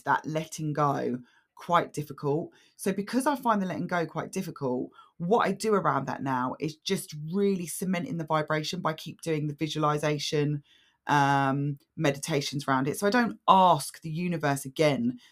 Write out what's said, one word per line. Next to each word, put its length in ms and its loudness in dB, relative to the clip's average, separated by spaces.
that 220 2
letting 480 -4
go 460 0
quite 400 0
difficult. 560 -4
So 160 -2
because 340 -2
I 80 2
find 280 2
the 40 -2
letting 200 -4
go 180 0
quite 260 -6
difficult, 600 -4
what 320 2
I 40 0
do 200 0
around 340 0
that 160 -6
now 380 -2
is 160 -6
just 380 -4
really 340 0
cementing 520 -4
the 60 -4
vibration 560 -2
by 120 -2
keep 300 -12
doing 240 0
the 80 -2
visualization, 1080 0
um, 720 2
meditations 720 -2
around 180 2
it. 120 -4
So 80 0
I 40 4
don't 280 0
ask 540 6
the 80 -8
universe 560 -2
again 520 2